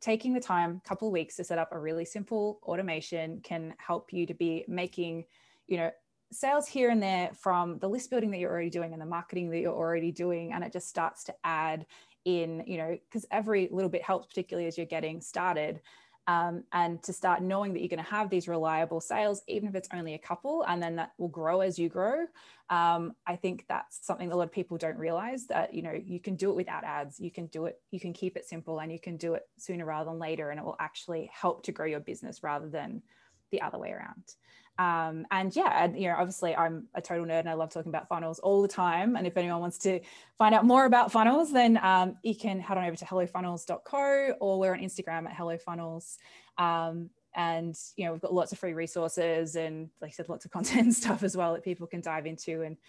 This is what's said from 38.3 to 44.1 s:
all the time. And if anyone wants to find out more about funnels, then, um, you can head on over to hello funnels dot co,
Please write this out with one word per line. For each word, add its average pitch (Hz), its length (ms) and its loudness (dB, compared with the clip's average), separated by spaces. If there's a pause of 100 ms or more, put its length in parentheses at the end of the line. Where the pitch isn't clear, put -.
all 196 240 6
the 202 60 6
time. 185 480 4
And 180 100 0
if 175 100 -2
anyone 175 240 2
wants 175 180 -4
to 185 220 2 (380)
find 214 160 8
out 220 100 8
more 262 220 10
about 233 260 8
funnels, 269 400 6
then, 240 240 8
um, 185 460 6
you 220 120 0
can 196 240 -2
head 185 200 -2
on 180 60 0
over 170 120 -2
to - 80 -12
hello 180 220 0
funnels 175 380 -4
dot - 200 -6
co, 277 560 2